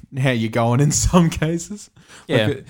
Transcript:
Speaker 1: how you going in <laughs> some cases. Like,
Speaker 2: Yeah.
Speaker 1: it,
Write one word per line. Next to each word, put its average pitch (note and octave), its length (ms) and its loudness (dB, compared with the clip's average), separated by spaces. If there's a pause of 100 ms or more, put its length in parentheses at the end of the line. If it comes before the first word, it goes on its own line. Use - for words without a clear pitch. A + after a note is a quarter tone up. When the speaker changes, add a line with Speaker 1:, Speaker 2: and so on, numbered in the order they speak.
(180)
Speaker 1:
how C3 120 2
you A2+ 180 0
going A#2 320 0
in C#3+ 120 2
<laughs> - 160 0
some E3+ 220 4
cases. E3+ 600 -6 (380)
Like, C3 100 2
Speaker 2:
Yeah. G#2+ 100 2
Speaker 1:
it, - 220 -6